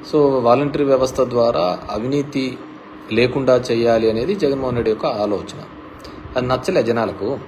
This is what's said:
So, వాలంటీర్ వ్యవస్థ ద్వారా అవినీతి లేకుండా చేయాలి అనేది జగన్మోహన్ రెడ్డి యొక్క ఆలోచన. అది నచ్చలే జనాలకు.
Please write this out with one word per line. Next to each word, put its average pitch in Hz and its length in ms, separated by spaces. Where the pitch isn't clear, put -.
So, 151 80
వాలంటీర్ 139 420
వ్యవస్థ 131 380
ద్వారా 117 580
అవినీతి 131 680
లేకుండా 123 440
చేయాలి 117 540
అనేది 123 240
జగన్మోహన్ 135 420
రెడ్డి 110 140
యొక్క 110 160
ఆలోచన. 104 580
అది 123 100
నచ్చలే 127 360
జనాలకు. 113 640